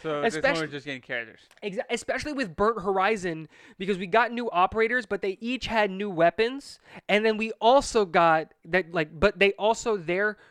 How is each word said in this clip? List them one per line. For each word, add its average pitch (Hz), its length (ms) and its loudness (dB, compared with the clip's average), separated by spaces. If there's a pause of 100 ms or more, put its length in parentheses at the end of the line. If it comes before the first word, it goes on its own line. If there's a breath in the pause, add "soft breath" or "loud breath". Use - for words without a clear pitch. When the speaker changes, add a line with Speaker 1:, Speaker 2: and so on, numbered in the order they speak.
Speaker 1:
So 151 180 -4
this 147 140 0
one 156 100 -4
Speaker 2:
Especially 165 220 -2
Speaker 1:
we're 139 60 -12
just 139 140 -12
getting 131 160 -10
characters. 117 380 -10 (220)
Speaker 2:
Exa-, 208 280 -6
especially 247 420 -6
with 240 240 -6
Burnt 214 260 0
Horizon, 185 680 -2 (300 loud breath)
because 190 200 -2
we 196 80 -8
got 220 260 2
new 233 180 -6
operators, 220 560 0
but 202 160 -6
they 190 180 -4
each 240 260 -6
had 214 260 2
new 202 180 -6
weapons, 208 680 0 (300 loud breath)
and 208 160 2
then 220 120 2
we 220 240 -4
also 240 440 4
got 165 480 4 (120)
that, 170 280 -2
like, 160 280 -4
but 202 180 2
they 196 140 4
also, 214 440 -2
their 190 420 -4 (120 soft breath)